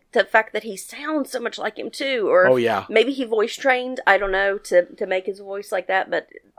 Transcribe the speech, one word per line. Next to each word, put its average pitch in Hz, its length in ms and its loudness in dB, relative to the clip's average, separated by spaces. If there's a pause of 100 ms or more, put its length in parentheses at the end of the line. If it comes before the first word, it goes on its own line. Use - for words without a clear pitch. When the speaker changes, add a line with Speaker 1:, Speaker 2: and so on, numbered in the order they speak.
(120)
Speaker 1:
the 202 120 4
fact 220 280 0
that 214 100 -6
he 214 140 -10
sounds 294 540 -6
so 247 100 -6
much 233 180 -6
like 214 200 -8
him, - 120 -8
too. 262 380 -2
Or 180 180 4
Speaker 2:
Oh, 131 100 6
yeah. 110 320 0
Speaker 1:
maybe 233 240 2
he 262 120 -4
voice 220 320 -2
trained, 254 500 0
I 196 120 6
don't 196 140 -2
know, 196 260 0
to, 180 260 4 (100)
to 208 120 -8
make 185 200 -4
his 196 140 -8
voice 202 320 -12
like 185 160 -4
that. 190 220 -2
But, 170 180 -4 (300)